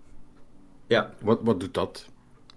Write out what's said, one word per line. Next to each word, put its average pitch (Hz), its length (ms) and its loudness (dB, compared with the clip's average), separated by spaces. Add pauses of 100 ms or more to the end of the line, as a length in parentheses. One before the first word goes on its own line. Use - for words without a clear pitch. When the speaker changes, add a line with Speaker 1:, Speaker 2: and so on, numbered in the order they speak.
(880)
Speaker 1:
Ja. - 340 2
Speaker 2:
Wat, 113 220 2
wat 110 160 2
doet 90 140 -8
dat? - 360 -4 (480)